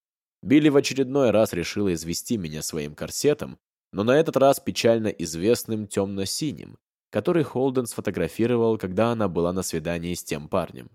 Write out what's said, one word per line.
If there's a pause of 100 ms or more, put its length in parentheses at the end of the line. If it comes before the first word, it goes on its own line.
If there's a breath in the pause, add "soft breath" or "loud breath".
(420)
Билли
в
очередной
раз
решила
извести
меня
своим
корсетом, (340)
но
на
этот
раз
печально
известным
темно-синим, (340)
который
Холден
сфотографировал,
когда
она
была
на
свидании
с
тем
парнем.